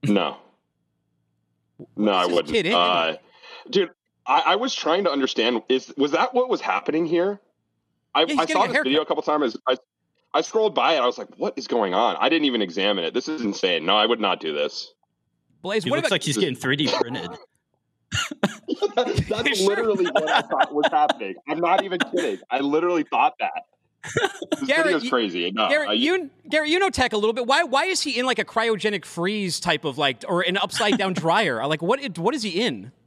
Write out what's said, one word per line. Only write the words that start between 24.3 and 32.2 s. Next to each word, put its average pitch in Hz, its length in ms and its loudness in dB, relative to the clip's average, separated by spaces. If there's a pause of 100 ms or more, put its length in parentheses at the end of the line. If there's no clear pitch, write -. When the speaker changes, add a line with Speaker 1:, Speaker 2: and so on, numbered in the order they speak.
Speaker 1:
This 277 80 -6
Speaker 2:
Garrett, 311 180 2
Speaker 1:
video's 294 180 0
Speaker 2:
you, 233 60 -4
Speaker 1:
crazy. 95 420 -2
No, 104 160 0
Speaker 2:
Garrett, - 220 0
Speaker 1:
I 104 40 0
Speaker 2:
you, 320 360 0 (200)
Garrett, 302 200 0
you 339 100 2
know 392 100 2
tech 254 240 0
a 220 40 0
little 214 160 2
bit. 240 120 -4
Why, 277 180 2
why 277 220 0
is 370 160 -2
he 262 160 -4
in, 247 80 0
like, 254 140 0
a 208 60 0
cryogenic 214 580 -2
freeze 190 560 -4
type 160 240 -2
of, 135 140 -4
like, 135 300 -2
or 180 140 0
an 180 160 0
upside 202 400 0
down 190 160 0
<laughs> - 0 -
dryer? 160 540 0
Like, 151 140 -2
what, 226 360 -2
what 180 180 -2